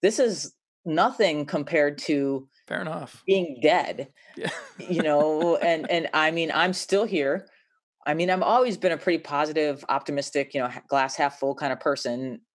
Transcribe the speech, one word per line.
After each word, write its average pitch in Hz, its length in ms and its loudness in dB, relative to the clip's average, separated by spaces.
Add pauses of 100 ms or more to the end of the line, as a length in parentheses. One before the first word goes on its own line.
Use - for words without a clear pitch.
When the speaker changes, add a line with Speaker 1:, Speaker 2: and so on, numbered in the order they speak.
Speaker 1:
this 208 160 4
is 214 360 0 (300)
nothing 165 600 2
compared 147 520 0
to 139 500 -2 (200)
Speaker 2:
Fair - 120 -4
enough. 165 460 -10
Speaker 1:
being 175 360 0
dead, 151 460 2 (280)
Speaker 2:
Yeah. - 140 -6 (280)
Speaker 1:
you 170 240 -2
know, 156 540 2
Speaker 2:
<laughs> - 60 0
Speaker 1:
and, 165 280 0
and 165 240 0
I 156 160 4
mean, 165 240 -2
I'm 175 180 2
still 196 320 0
here. 170 440 -2 (580)
I 147 80 0
mean, 175 160 0
I've 185 120 2
always 240 340 4
been 170 160 2
a 160 60 -2
pretty 170 200 0
positive, 151 720 -2
optimistic, 139 680 -2
you 139 60 0
know, 123 80 -2
ha-, 123 200 -10
glass 135 280 0
half 143 220 0
full 135 160 -2
kind 139 180 -4
of 123 80 -6
person 127 600 -4 (140)